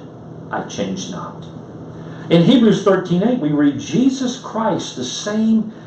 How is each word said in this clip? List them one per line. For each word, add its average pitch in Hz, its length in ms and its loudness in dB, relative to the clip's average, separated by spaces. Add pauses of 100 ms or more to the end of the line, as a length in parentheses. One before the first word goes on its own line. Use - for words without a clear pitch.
(500)
I - 120 -6
change - 480 -8
not." - 360 -12 (840)
In 170 140 6
Hebrews 226 420 6
thirteen 180 380 2
eight, 254 160 2
we 151 140 0
read, 143 260 2
"Jesus 254 600 0
Christ, 214 580 -4
the 127 80 -6
same 220 680 0 (140)